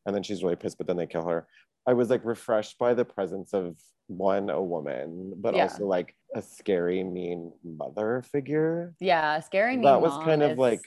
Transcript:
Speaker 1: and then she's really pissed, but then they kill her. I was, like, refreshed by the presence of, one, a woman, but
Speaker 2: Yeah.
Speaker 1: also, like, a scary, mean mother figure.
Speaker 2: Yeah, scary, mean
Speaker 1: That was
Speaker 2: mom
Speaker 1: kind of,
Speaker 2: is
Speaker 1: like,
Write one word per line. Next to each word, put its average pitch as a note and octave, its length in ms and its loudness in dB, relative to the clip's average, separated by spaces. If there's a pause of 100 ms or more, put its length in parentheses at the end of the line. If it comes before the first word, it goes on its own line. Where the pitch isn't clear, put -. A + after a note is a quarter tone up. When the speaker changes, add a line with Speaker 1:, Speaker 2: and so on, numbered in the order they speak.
Speaker 1:
and G2 100 -2
then F#2+ 80 -2
she's F#2 200 -6
really F2 120 0
pissed, - 220 -8
but D#2+ 100 -8
then F2+ 100 0
they E2 100 -2
kill E2 200 -4
her. E2+ 200 -2 (380)
I B2+ 80 4
was, A#2+ 160 4
like, B2 160 2
refreshed A2 520 -2
by A#2+ 160 2
the A#2+ 120 2
presence F#2+ 480 -6
of, F2 240 -2 (300)
one, G2 420 0
a D#2 120 0
woman, E2 760 -6
but G#2 160 0
Speaker 2:
Yeah. F3 100 4
Speaker 1:
also, G#2 220 -2
like, F2+ 300 -2 (180)
a G#2+ 80 -6
scary, F#2 640 0
mean F2 480 -6 (120)
mother E2+ 580 -4
figure. D#3 760 -2
Speaker 2:
Yeah, D#3+ 420 2
scary, A3 340 0
mean B3 80 0
Speaker 1:
That C3+ 180 8
was D#3+ 100 4
Speaker 2:
mom D3+ 140 -6
Speaker 1:
kind D#3 180 4
of, D3 100 4
Speaker 2:
is B2 40 -4
Speaker 1:
like, B2 300 4